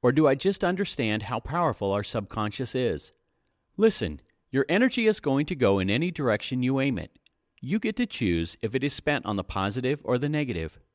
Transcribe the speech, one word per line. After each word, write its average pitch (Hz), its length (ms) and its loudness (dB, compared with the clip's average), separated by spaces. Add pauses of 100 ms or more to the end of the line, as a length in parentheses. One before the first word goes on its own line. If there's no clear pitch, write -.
Or 127 120 4
do 156 120 4
I 139 100 6
just 190 280 0
understand 151 600 0
how 113 180 -4
powerful 139 500 -2
our 101 120 0
subconscious 107 720 -4
is? 113 360 -2 (640)
Listen, 107 460 2 (300)
your 135 180 2
energy 226 360 2
is 220 140 2
going 143 280 0
to 156 80 -4
go 101 240 4
in 95 100 2
any 151 220 0
direction 127 520 0
you 131 160 2
aim 135 180 0
it. - 140 -10 (480)
You 165 180 -2
get 214 200 -2
to 247 80 0
choose 85 560 0
if 107 120 -4
it 131 120 0
is 139 80 -2
spent 147 320 -2
on 104 100 0
the 98 80 -2
positive 120 600 -2
or 123 120 0
the 143 120 -2
negative. 117 500 -4 (160)